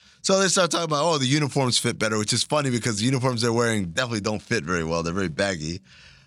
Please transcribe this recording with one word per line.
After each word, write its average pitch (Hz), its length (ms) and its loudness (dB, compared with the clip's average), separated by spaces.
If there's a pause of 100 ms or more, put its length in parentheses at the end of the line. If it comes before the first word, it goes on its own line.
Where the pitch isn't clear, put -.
(220)
So 190 180 2
they 190 100 4
start 170 220 2
talking 170 140 0
about, 151 200 0
"Oh, 165 120 2
the 131 100 0
uniforms 135 500 2
fit 113 200 -2
better," 110 200 0
which 107 160 0
is 117 100 2
funny 147 260 0
because 117 280 -2
the 104 80 0
uniforms 127 360 0
they're 117 120 2
wearing 110 380 0
definitely 117 300 -4
don't 107 200 -2
fit 104 240 -2
very 85 180 0
well. 82 180 -2
They're 82 120 -4
very 95 160 -2
baggy. 85 500 -4 (480)